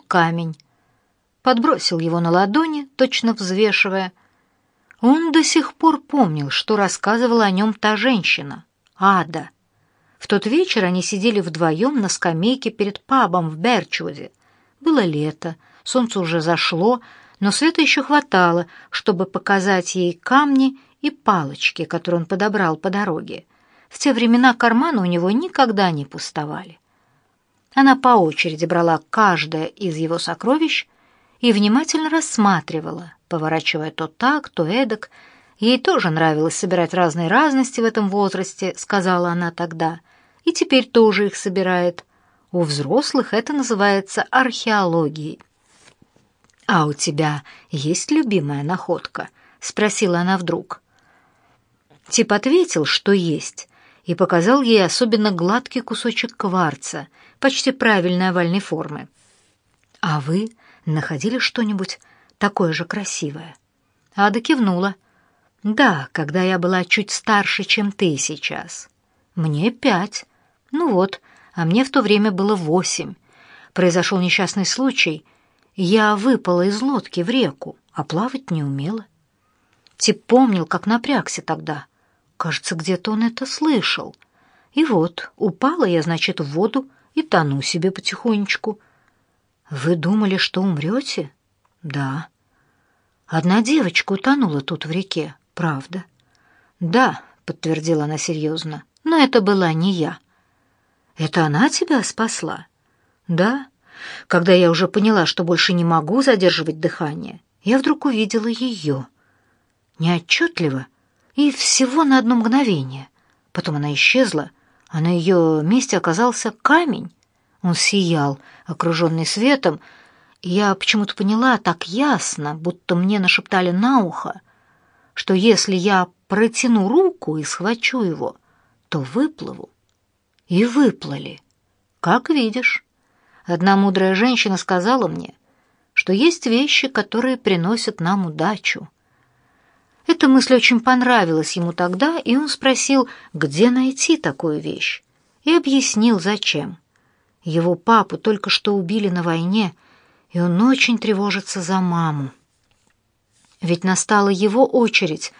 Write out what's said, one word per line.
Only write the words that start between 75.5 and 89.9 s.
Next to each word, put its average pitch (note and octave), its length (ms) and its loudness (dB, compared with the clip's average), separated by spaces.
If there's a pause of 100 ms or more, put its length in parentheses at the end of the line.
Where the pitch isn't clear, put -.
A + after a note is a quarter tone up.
Я G#3 400 2
выпала G3 500 2
из G3+ 160 -2
лодки B3+ 400 -2
в F3 80 -4
реку, A#3+ 480 -2 (160)
а D#3 100 -6
плавать A#3+ 480 -6
не D#3 120 -2
умела». D3 420 -6 (920)
Тип - 280 -2
помнил, A3+ 400 4
как F#3 220 -4
напрягся A#3 560 -2
тогда. D#3 420 -8 (520)
Кажется, - 360 -6
где-то F3 380 -4
он G#3+ 100 -2
это A#3 240 -2
слышал. - 720 -2 (580)
И D4+ 100 2
вот, F3 520 0
упала C4 500 0
я, E3+ 160 2
значит, E3 380 -2
в D#3 60 -4
воду G3+ 440 -2 (240)
и D#4 80 -2
тону D3+ 400 0
себе F3+ 300 -2
потихонечку. G#3 880 -4 (920)
«Вы D3+ 240 -2